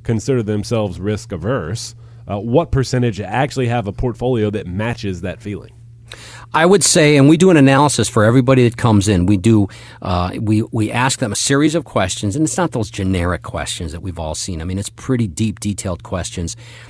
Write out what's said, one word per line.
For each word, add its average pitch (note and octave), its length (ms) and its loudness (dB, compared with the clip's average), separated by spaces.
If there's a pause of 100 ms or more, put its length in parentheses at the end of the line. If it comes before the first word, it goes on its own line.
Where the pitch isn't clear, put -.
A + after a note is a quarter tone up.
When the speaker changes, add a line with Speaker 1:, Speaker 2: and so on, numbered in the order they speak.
Speaker 1:
consider A#2+ 380 -2
themselves G#2 560 -4
risk G2+ 340 -6
averse. F#2+ 640 -6 (320)
Uh, G2+ 140 -6
what A#2 320 0
percentage A#2+ 480 0
actually A#2+ 460 -4
have A#2 200 -2
a G#2 60 -4
portfolio A#2+ 560 -2
that G#2 180 -6
matches G2+ 540 -6
that F2+ 220 -10
feeling? G#2 320 -12 (800)
Speaker 2:
I D#3 100 4
would F3+ 180 6
say, D3+ 360 4
and C#3 100 8
we D#3+ 80 8
do F#3 140 4
an E3 80 6
analysis C3+ 500 4
for G#2+ 160 2
everybody B2+ 420 6
that A2+ 120 -2
comes G#2 280 4
in. F2+ 200 2
We G#2 100 4
do, G#2 320 4 (320)
uh, F2+ 300 -4 (100)
we, A2 220 0
we A2 280 -4
ask B2 280 0
them A2+ 120 -4
a G2+ 60 -6
series D3 380 0
of D#3+ 100 -2
questions, G2+ 520 -4
and D#3 100 0
it's D#3 100 -6
not F3 160 -2
those - 180 -4
generic F2+ 520 -2
questions D#2+ 500 -8
that E2+ 80 -12
we've E2+ 180 -10
all D#2 160 -8
seen. E2 280 -8
I - 20 -8
mean, F#2 140 -6
it's G2+ 100 -8
pretty A#2+ 380 -4
deep, G2 340 -4
detailed G2 440 -6
questions, F2 520 -8 (340)